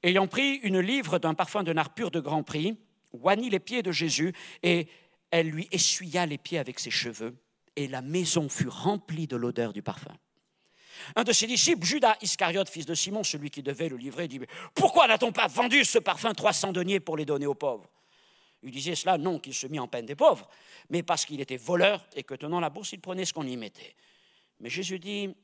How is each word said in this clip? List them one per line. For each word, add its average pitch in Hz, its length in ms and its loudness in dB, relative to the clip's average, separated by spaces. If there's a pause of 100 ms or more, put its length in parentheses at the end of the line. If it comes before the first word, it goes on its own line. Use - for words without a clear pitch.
ayant 185 240 4
pris 277 280 2
une 202 240 2
livre 185 400 0
d'un 160 140 0
parfum 185 300 -2
de 165 100 -2
nard 156 200 0
pur 220 180 -4
de 170 80 -2
grand 147 240 -2
prix, 180 340 -2 (360)
oignit 196 360 2
les 196 100 2
pieds 240 240 -4
de 180 80 -2
Jésus, 160 420 0 (300)
et 170 240 2 (440)
elle 165 180 4
lui 156 220 -6
essuya 180 540 0
les 147 120 -4
pieds 165 220 -4
avec 127 200 -6
ses 120 120 -6
cheveux, 120 440 -4 (400)
et 143 120 -4
la 131 140 -6
maison 156 460 0
fut - 220 -2
remplie 165 580 -2
de 127 80 -4
l'odeur 117 380 -2
du 101 80 -8
parfum. - 340 -10 (1000)
Un 220 80 2
de 226 80 2
ses 220 120 4
disciples, 233 400 2
Judas 226 360 4
Iscariote, 185 480 0
fils 160 160 -10
de 165 100 -4
Simon, 202 280 -2
celui 147 260 -4
qui 143 120 -12
devait 139 280 -4
le 127 80 -8
livrer, 135 320 -8
dit, « 131 100 -10
Mais 123 80 -10 (260)
pourquoi 330 340 6
n'a-t-on 226 260 4
pas 226 140 2
vendu 247 360 4
ce - 160 6
parfum 196 340 0
trois 202 200 2
cents 196 180 0
deniers 180 300 0
pour 160 160 -4
les 151 80 -2
donner 143 200 -2
aux 143 80 0
pauvres ? » 123 360 -4 (720)
Il 131 80 -12
disait 139 240 -4
cela 185 220 2
non 160 200 0
qu'il 135 160 -10
se 135 140 -6
mit 151 100 -6
en 127 100 -6
peine 120 180 -8
des 139 100 -10
pauvres, 269 340 4 (400)
mais 170 140 0
parce 170 220 0
qu'il 143 160 -8
était 127 160 -8
voleur 175 580 2
et 139 80 -8
que - 100 -10
tenant 156 280 -4
la 160 80 0
bourse, 196 240 -10
il 190 80 -14
prenait 185 240 -4
ce - 80 -4
qu'on 156 120 -6
y 127 120 -6
mettait. - 360 -14 (680)
Mais 117 80 -10
Jésus 185 280 -4
dit 196 460 -6